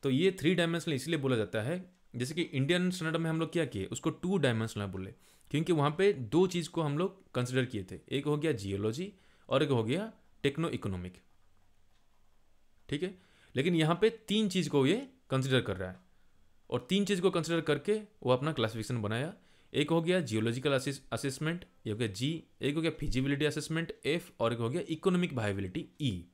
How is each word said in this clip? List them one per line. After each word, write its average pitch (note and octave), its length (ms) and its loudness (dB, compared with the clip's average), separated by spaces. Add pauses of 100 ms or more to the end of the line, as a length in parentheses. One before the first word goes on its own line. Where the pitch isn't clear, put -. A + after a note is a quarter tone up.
तो C#3 80 2
ये F3+ 300 4
थ्री D#3+ 140 4
डायमेंशनल E3 400 0
इसलिए D3 240 -2
बोला C3 180 2
जाता A2 260 0
है, F3 320 -6 (220)
जैसे B2+ 180 -4
कि E3+ 80 -2
इंडियन E3 480 2
स्टैंडर्ड D#3+ 260 -2
में E3 140 0
हम D#3+ 100 0
लोग D#3+ 120 -2
क्या E3+ 120 0
किए, C3 220 -4
उसको - 240 -4
टू F3+ 280 -2
डायमेंशनल A2 480 0
बोले, F#2+ 280 -8 (360)
क्योंकि D#3 220 0
वहाँ D3+ 260 4
पे G3+ 140 4
दो C#3+ 340 2
चीज़ F3 240 -2
को E3 120 -2
हम C#3+ 160 0
लोग - 340 -4
कंसीडर B2+ 320 0
किए G#2 280 -6
थे, F#2 160 -12
एक C#3 160 -2
हो D3 120 2
गया D3+ 160 0
जियोलॉजी G#2+ 600 -2 (360)
और C3+ 140 4
एक D3 60 2
हो A#2+ 160 2
गया F3+ 280 -2 (300)
टेक्नो D#3 260 0
इकोनॉमिक, F2+ 540 -6 (1700)
ठीक D3 140 -4
है? F#3 160 -8 (380)
लेकिन D#3+ 180 2
यहाँ E3 260 4
पे A3 100 4
तीन G#3+ 380 0
चीज़ F3+ 220 0
को C#3 160 4
ये A#3 240 0 (200)
कंसीडर C3 300 2
कर G2+ 160 -4
रहा F#2 140 -8
है, F#2 100 -16 (680)
और B2 200 -2
तीन G3 140 2
चीज़ G3 160 0
को F#3 100 4
कंसीडर E3 300 0
करके D#3+ 400 0 (220)
वो B2 80 0
अपना C3+ 220 2
क्लासिफिकेशन A2+ 500 -2
बनाया। A#2+ 320 -2 (400)
एक D3 160 2
हो E3 120 4
गया F3+ 180 2
जियोलॉजिकल A#2+ 520 0
असेस-, C#3 300 -2 (100)
असेसमेंट, D3+ 520 -4 (220)
ये A2 60 -2
हो G#2 60 -4
गया A#2 100 0
जी, C3 360 -4 (180)
एक C#3+ 120 0
हो E3 60 0
गया D#3+ 100 0
फिजिबिलिटी C#3 540 0
असेसमेंट D#3 500 -2 (100)
एफ, E3+ 360 -2
और A#2 120 2
एक A#2 60 -4
हो A#2 120 0
गया E3+ 180 -2
इकोनॉमिक F3+ 440 0
वायबिलिटी G2 560 -2 (120)
ई F#2+ 340 -2